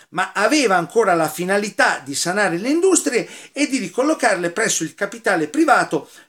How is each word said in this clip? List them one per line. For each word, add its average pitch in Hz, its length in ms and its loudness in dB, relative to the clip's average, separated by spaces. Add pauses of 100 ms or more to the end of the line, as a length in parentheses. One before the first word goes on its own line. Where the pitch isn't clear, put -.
ma 180 240 -6
aveva 220 420 2
ancora 180 380 2
la 160 160 2
finalità 202 760 -2
di 139 120 -8
sanare 180 420 0
le 208 100 -6
industrie 294 600 2 (240)
e 285 140 0
di 262 100 -2
ricollocarle 220 720 0
presso 185 340 -2
il 156 100 -8
capitale 196 540 -2
privato 220 640 2 (180)